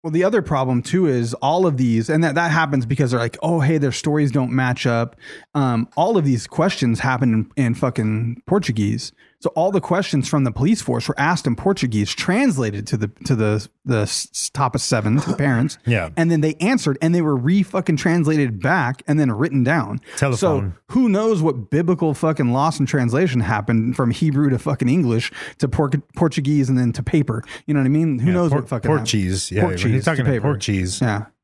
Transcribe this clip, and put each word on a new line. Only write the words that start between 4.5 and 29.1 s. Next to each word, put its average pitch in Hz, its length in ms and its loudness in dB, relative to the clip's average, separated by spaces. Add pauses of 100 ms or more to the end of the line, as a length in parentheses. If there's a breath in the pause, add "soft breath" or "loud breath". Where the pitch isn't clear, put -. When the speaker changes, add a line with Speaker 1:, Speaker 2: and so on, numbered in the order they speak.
Speaker 1:
match 127 340 -2
up." 117 300 -2 (360 loud breath)
Um, 123 440 0
all 208 200 2
of 165 60 2
these 127 240 0
questions 127 540 0
happen 127 320 2 (240)
in, 135 80 2
in 117 80 0
fucking 117 720 -2
Portuguese. 110 640 -2 (280 soft breath)
So - 120 -4
all 175 200 0
the 196 100 0
questions 175 460 -2
from 143 180 2
the 120 60 0
police 180 300 0
force 120 260 -2
were - 120 -4
asked 160 260 0
in 120 100 0
Portuguese, 110 560 0
translated 131 760 -2
to 117 100 -2
the, 107 100 -2 (180)
to 135 100 2
the, 107 320 0 (180)
the 123 140 0
s-, - 340 -4
s-, - 160 -8
top 135 240 -2
of 127 80 -2
seven, 110 380 0
to 160 100 -4
the - 80 0
parents. 139 440 0
Speaker 2:
<laughs> - 40 -10
Yeah. 101 320 0
Speaker 1:
And 165 140 2
then 156 100 2
they 156 140 0
answered, 170 480 0
and 165 100 2
they 175 80 2
were 151 140 2
re-fucking 175 640 0
translated 151 600 0
back 131 460 0
and 147 140 2
then 135 120 2
written 127 320 0
down. 120 360 0 (160 loud breath)
Speaker 2:
Telephone. 135 580 0 (140)
Speaker 1:
So - 80 -14
who 247 120 4
knows 208 360 2
what 131 260 -2
biblical 165 460 0
fucking 151 360 0
loss 147 280 0
in 135 80 2
translation 127 540 0
happened 110 540 0
from 120 140 0
Hebrew 143 400 2
to 127 80 0
fucking 127 320 -2
English 123 420 0 (280 loud breath)
to 143 80 2
Por-, 139 240 0 (240)
Portuguese 147 520 2
and 131 120 2
then 123 140 2
to - 100 -6
paper. 120 400 0 (240 loud breath)
You 147 80 0
know 143 60 2
what 131 40 2
I 127 40 2
mean? 151 280 2
Who 127 120 2
Speaker 2:
Yeah, 180 40 2
Speaker 1:
knows 175 160 2
Speaker 2:
Por-, 143 120 2
Speaker 1:
what 117 80 -10
fucking 120 200 -2
happened? 143 160 2
Speaker 2:
Portuguese. 95 460 -2